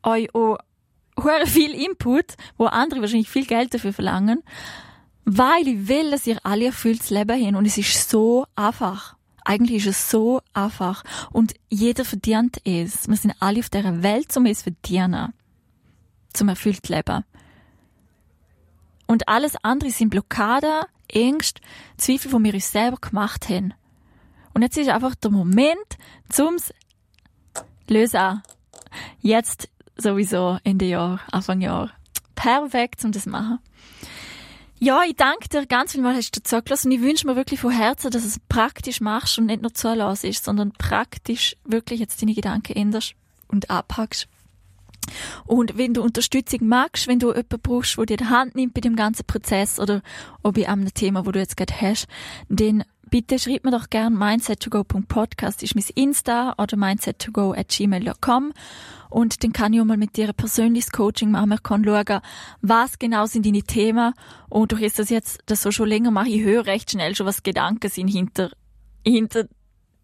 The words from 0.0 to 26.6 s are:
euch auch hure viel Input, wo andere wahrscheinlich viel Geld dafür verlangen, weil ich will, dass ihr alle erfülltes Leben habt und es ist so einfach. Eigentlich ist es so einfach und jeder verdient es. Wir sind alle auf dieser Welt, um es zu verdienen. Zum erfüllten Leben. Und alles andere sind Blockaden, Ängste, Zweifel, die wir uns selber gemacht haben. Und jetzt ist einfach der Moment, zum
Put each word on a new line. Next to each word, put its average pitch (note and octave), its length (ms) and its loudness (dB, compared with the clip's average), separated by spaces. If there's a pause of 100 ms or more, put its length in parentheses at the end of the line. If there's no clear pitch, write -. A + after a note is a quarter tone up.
euch A3+ 320 0
auch A3 220 2 (600)
hure D4+ 280 2
viel D4+ 280 4
Input, D4 640 0 (200)
wo A3+ 100 2
andere B3+ 340 0
wahrscheinlich A3 280 0
viel C4+ 160 -2
Geld A#3+ 300 0
dafür G#3 180 -2
verlangen, G3+ 520 0 (800)
weil C4 420 4
ich G3+ 220 -2
will, D4 240 2
dass C#4 160 -2
ihr A3+ 160 0
alle G#3+ 220 0
erfülltes A3+ 440 -2
Leben A3 340 0
habt G3+ 120 2
und G#3 100 4
es G#3 100 2
ist - 320 0
so A#3 460 4
einfach. G#3 600 -4 (280)
Eigentlich G#3 420 2
ist G3 100 0
es - 140 -4
so A#3 320 2 (100)
einfach G3 500 -4 (300)
und A3+ 220 2 (140)
jeder A#3 360 0
verdient A3 600 0
es. F3 440 -4
Wir G#3+ 80 4
sind - 240 0
alle G3+ 180 2
auf - 120 -4
dieser F#3 320 0
Welt, G#3+ 340 0
um B3 100 4
es G#3+ 120 2
zu - 60 -14
verdienen. F3+ 680 -2 (1000)
Zum G3+ 160 2
erfüllten F#3 440 -2
Leben. - 320 -2 (1800)
Und A3+ 200 4
alles C4+ 360 2
andere C4 260 0
sind A3 200 2
Blockaden, C4 760 0 (240)
Ängste, B3+ 520 0 (360)
Zweifel, C4+ 340 0
die A3+ 140 4
wir G#3 100 2
uns G3 160 -4
selber A#3+ 280 0
gemacht - 500 -6
haben. F#3 260 -2 (800)
Und A3 80 4
jetzt B3 140 0
ist D4 120 2
einfach B3 260 0
der G#3+ 160 -2
Moment, G#3 480 4 (500)
zum E4 280 0 (1300)